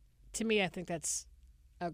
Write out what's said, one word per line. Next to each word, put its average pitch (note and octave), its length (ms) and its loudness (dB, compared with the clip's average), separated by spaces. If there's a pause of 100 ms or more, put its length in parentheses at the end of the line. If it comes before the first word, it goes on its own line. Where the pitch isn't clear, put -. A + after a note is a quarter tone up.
(340)
to - 100 -2
me, G#3+ 200 4
I F3+ 40 4
think E3+ 200 -8
that's - 400 -4 (540)
a F3 120 -2